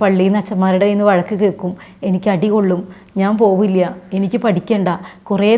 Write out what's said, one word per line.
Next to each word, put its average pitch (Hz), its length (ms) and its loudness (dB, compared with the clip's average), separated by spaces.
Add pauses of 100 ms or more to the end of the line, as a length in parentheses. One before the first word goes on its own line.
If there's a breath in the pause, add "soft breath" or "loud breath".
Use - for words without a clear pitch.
പള്ളിയിൽ 190 280 2
നിന്ന് 208 120 0
അച്ഛന്മാരുടെ 185 420 0
കയ്യിൽ 202 120 2
നിന്ന് 208 140 2
വഴക്ക് 180 300 0
കേൾക്കും, 180 320 -2 (360 loud breath)
എനിക്ക് 190 260 0
അടി 180 200 0
കൊള്ളും, 185 280 0 (380 loud breath)
ഞാൻ 196 120 0 (100)
പോവില്ല, 190 380 2 (360)
എനിക്ക് 196 280 -2
പഠിക്കണ്ട, 196 440 0 (420 loud breath)
കുറേ 202 280 2